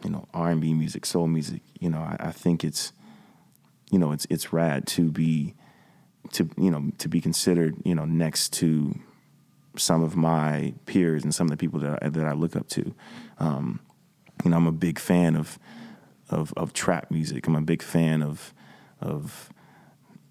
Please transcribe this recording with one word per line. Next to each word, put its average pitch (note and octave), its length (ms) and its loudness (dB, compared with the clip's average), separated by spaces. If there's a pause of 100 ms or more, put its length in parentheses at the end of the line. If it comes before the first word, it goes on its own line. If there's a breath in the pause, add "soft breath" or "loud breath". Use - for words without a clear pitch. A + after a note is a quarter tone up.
you F2 60 -4
know, - 240 -6
R E2+ 160 0
and D#2+ 100 2
B D#2+ 140 0
music, D#2 320 -2
soul E2+ 200 2
music, D#2+ 360 -2 (180)
you F2+ 80 -2
know, D#2+ 100 -2
I, D#2+ 220 -6
I E2 120 -6
think E2+ 320 0
it's, - 280 -6 (960 loud breath)
you G2 80 4
know, D#2 140 4
it's, D2+ 180 -4
it's - 220 -2
rad D#2+ 360 2
to E2 220 2
be, D#2 440 0 (800 soft breath)
to, E2 240 0
you F#2 140 4
know, D2 280 -2
to - 100 -8
be E2 120 0
considered, E2 640 2
you F2+ 100 2
know, D#2 100 0
next D#2+ 500 0
to D#2 440 2 (760 soft breath)
some E2 260 2
of D#2 140 -2
my D#2 580 2 (120)
peers E2 360 2
and D2+ 120 -2
some F2 120 2
of D#2 40 2
the D2 60 -2
people D#2 240 -2
that D2 220 -2
I, D2 60 -2
that D#2 160 -2
I D2+ 80 0
look D#2+ 240 -2
up - 120 -6
to. - 260 -4 (440 loud breath)
Um, C#2 420 -2 (640)
you F2 60 6
know, E2+ 60 6
I'm E2+ 100 6
a E2 60 4
big D#2+ 260 0
fan F2 380 4
of, D#2 220 -4 (720 loud breath)
of, D#2 260 -2
of - 160 -4
trap - 380 0
music. D#2 360 -4
I'm D#2+ 80 2
a D#2 80 2
big D#2+ 200 0
fan D#2 400 2
of, D2+ 300 -8 (480 loud breath)
of, - 500 -8 (800 loud breath)